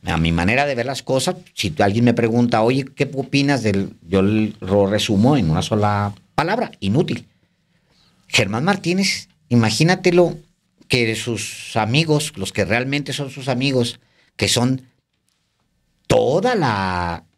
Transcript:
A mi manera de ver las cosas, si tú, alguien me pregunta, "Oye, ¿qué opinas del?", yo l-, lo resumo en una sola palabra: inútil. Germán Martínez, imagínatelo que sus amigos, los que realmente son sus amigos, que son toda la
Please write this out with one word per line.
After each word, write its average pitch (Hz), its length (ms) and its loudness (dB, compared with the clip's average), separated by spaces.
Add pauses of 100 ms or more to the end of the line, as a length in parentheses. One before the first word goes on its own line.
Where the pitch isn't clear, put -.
A 85 140 -2
mi 82 140 2
manera 98 340 2
de 143 80 -2
ver 120 140 -4
las 131 160 -8
cosas, 131 320 -2 (180)
si - 160 -4
tú, 80 140 0
alguien 101 200 2
me 120 120 4
pregunta, 117 480 2
"Oye, 131 220 0 (100)
¿qué 139 180 -2
opinas 139 480 0
del?", 98 400 -2
yo 92 200 0
l-, 107 380 2
lo 98 280 2
resumo 107 500 2
en 82 140 0
una 87 100 0
sola 104 540 0 (180)
palabra: 196 460 -2
inútil. 110 480 -2 (1000)
Germán 110 360 0
Martínez, 190 680 -2 (200)
imagínatelo 170 880 2 (480)
que 113 280 0
sus - 600 -8
amigos, 147 600 0
los 95 160 -8
que 98 140 -2
realmente 135 480 -4
son 135 160 -8
sus 135 180 -12
amigos, 127 520 -2 (380)
que 104 100 -2
son 127 340 0 (1300)
toda 160 480 2
la 92 680 -2 (140)